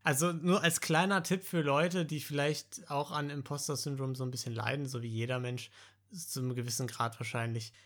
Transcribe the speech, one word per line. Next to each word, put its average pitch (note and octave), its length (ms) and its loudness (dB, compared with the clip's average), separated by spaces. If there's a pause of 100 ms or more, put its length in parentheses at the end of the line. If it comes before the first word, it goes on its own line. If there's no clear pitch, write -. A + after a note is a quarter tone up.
also D#3+ 300 4
nur F3 280 4
als E3 200 4
kleiner F3+ 420 4
Tipp F#3 220 0
für E3+ 160 0
Leute, D#3+ 440 4
die D3+ 140 -2
vielleicht D3 680 -2
auch D3 220 -2
an D3 180 -2
Imposter-Syndrom C#3 840 -2
so B2+ 100 -4
ein B2+ 60 -2
bisschen A#2+ 240 -4
leiden, B2+ 320 0
so B2+ 140 -4
wie A#2+ 60 -6
jeder A#2 320 0
Mensch, B2 300 -6 (440)
zu E3 280 -6
einem B2 140 -2
gewissen A#2+ 320 -2
Grad A#2 340 -2
wahrscheinlich. A#2 500 -4 (140)